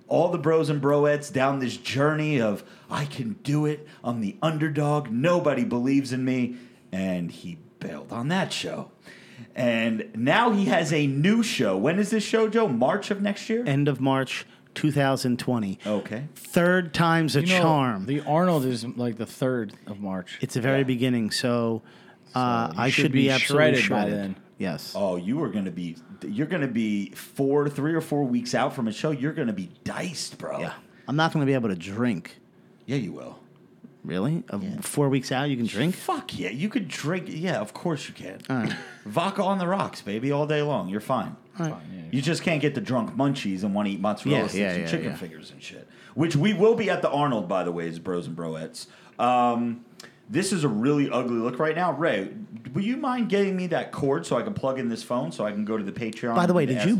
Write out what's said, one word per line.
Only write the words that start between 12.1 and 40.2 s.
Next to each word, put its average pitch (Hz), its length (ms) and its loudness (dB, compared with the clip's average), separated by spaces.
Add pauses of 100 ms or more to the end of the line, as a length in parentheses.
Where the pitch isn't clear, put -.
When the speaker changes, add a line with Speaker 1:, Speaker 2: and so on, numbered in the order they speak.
Speaker 1:
show, 226 240 2
Joe? 220 200 4
March 147 440 0
of 202 100 -4
next 202 280 -2
year? 226 160 0
Speaker 2:
End 143 220 4
of 135 140 2
March, 135 440 0 (280)
two 151 180 2
thousand 135 480 2
twenty. 107 460 -2
Speaker 1:
Okay. 107 400 -2 (100)
Speaker 2:
Third 175 580 2
time's 165 420 4
a 143 60 4
Speaker 3:
You 170 140 0
know, 175 60 4
Speaker 2:
charm. 131 440 4
Speaker 3:
the 143 160 -2
Arnold 156 440 2
is, 120 200 -2
like, 120 320 -4
the 113 80 -6
third 123 480 -2 (140)
of 101 120 -10
March. 95 420 -6
Speaker 2:
It's 131 140 -2
the 127 60 -2
very 135 180 2
Speaker 1:
Yeah. 139 60 4
Speaker 2:
beginning, 123 460 0
so, 117 500 0 (520)
uh, 120 360 2
Speaker 3:
So - 40 -10
you - 60 -4
Speaker 2:
I 123 100 2
Speaker 3:
should 143 140 2
Speaker 2:
should 143 80 4
Speaker 3:
be 131 120 4
Speaker 2:
be 135 60 6
absolutely 139 520 4
Speaker 3:
shredded 101 80 2
by 117 120 2
Speaker 2:
shredded. 104 180 0
Speaker 3:
then. 95 160 -6 (220)
Speaker 2:
Yes. 85 380 -6
Speaker 1:
Oh, 95 220 0
you 110 260 -2
are 120 60 -2
gonna 95 220 -4
be, 82 260 -8 (280)
you're 143 220 -2
gonna 156 200 -2
be 107 440 0
four, 143 580 2
three 143 240 -2
or 160 80 0
four 147 220 0
weeks 120 320 0
out 135 180 2
from 117 140 -2
a 107 60 -2
show. 156 180 -2
You're 143 220 -2
gonna 127 200 -2
be 92 160 -6 (140)
diced, - 540 -8
bro. - 220 -8
Speaker 2:
Yeah. 82 140 -6 (340)
I'm 135 100 0
not 160 160 4
gonna 151 120 2
be 139 80 4
able 117 160 2
to 95 60 0
drink. 98 640 -4 (480)
Speaker 1:
Yeah, 131 120 -4
you 95 140 -4
will. 65 280 -14 (680)
Speaker 2:
Really? 110 380 -2 (100)
Uh, 101 80 -4
Speaker 1:
Yeah. 190 80 -6 (120)
Speaker 2:
four 143 280 0
weeks 131 220 0
out, 139 180 0
you 131 80 -2
can 117 80 -2
drink? 123 300 0
Speaker 1:
Fuck - 420 -6
yeah, 90 140 -6
you 151 180 -4
could 202 180 -4
drink. 156 400 -4
Yeah, 156 320 -2
of 107 140 -6
course 160 340 -4
you - 60 -16
can. 92 240 -14 (120)
Speaker 2:
All 131 80 -2
right. 107 160 0 (300)
Speaker 1:
Vodka 175 400 -2
on 190 140 2
the 175 100 -2
rocks, 185 360 -2
baby, 120 280 -2